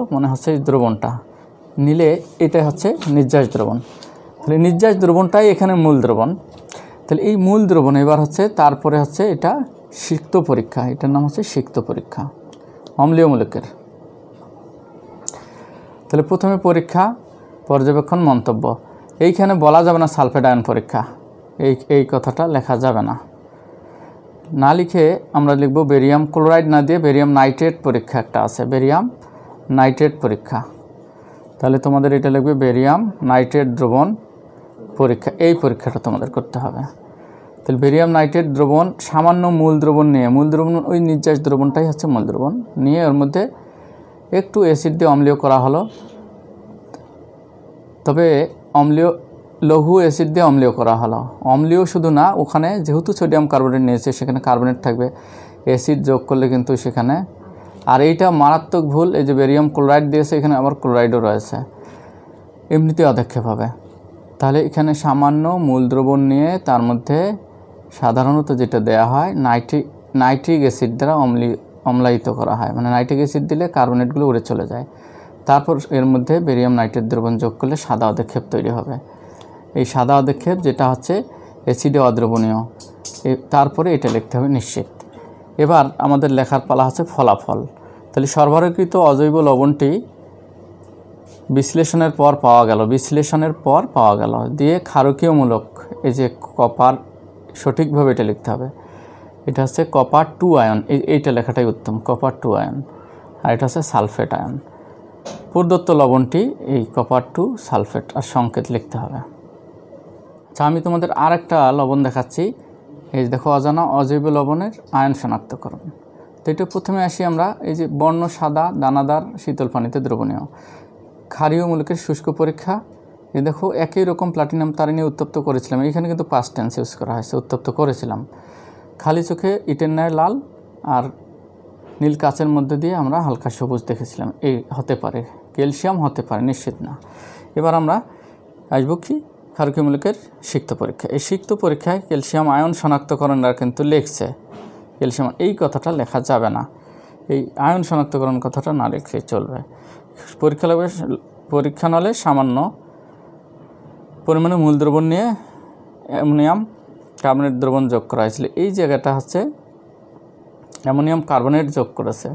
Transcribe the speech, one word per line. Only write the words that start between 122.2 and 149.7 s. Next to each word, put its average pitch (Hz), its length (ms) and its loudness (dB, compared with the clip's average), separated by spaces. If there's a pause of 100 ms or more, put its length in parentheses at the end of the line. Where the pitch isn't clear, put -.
পরীক্ষা। 160 440 -4 (600)
এই 139 80 -2
দেখো, 156 300 -4
একই 165 320 -2
রকম 180 300 -4
platinum 156 380 -2
তারিণী 156 300 -2
উত্তপ্ত 151 360 -6
করেছিলাম, 135 400 -4 (100)
এখানে 160 200 -4
কিন্তু 170 240 -6
past 123 240 -2
tense 117 220 -6
use 120 200 -8
করা - 160 -8
হয়েছে, 113 220 -8
উত্তপ্ত 127 340 -6
করেছিলাম। 127 560 -4 (720)
খালি 160 240 -2
চোখে 170 280 -6 (160)
ইটের 151 240 -4
ন্যায় 160 200 -2
লাল 175 300 -2 (420)
আর 131 220 -2 (960)
নীল 147 220 0
কাচের 151 260 -2
মধ্যে 147 280 -2
দিয়ে 165 180 -4
আমরা 151 260 -2
হালকা 131 300 -4
সবুজ 123 300 -6 (100)
দেখেছিলাম, - 420 -8 (100)
এই 139 120 0 (220)
হতে 131 180 -4
পারে, 117 260 -6 (340)
ক্যালসিয়াম 143 500 -2
হতে 123 180 -4
পারে, 113 200 -6
নিশ্চিত 127 340 -6 (100)
না। - 60 -14 (640)
এবার 165 160 0
আমরা 160 220 0 (720)
আসবো 135 260 -2
কি 285 240 -8 (320)
ক্ষারকীয় 147 320 -2
মূলকের 143 300 -2 (280)
সিক্ত - 320 -8
পরীক্ষা। - 340 -8
এই 143 100 -4
সিক্ত 190 340 -6
পরীক্ষায় 180 560 -2
ক্যালসিয়াম 156 400 -2
আয়ন 151 240 2
শনাক্তকরণরা 139 800 0
কিন্তু 123 300 -4
লেখছে, 147 440 -2 (720)
ক্যালসিয়াম 131 400 -4
এই 185 220 0
কথাটা 147 320 -4
লেখা 135 280 -4
যাবে 117 300 -2
না, 113 120 -6 (640)
এই 139 120 -2 (160)
আয়ন 170 260 0
শনাক্তকরণ 139 580 -2
কথাটা 135 320 -6
না 127 160 -2
লিখলেই - 340 -8 (100)
চলবে। 113 260 -6 (840)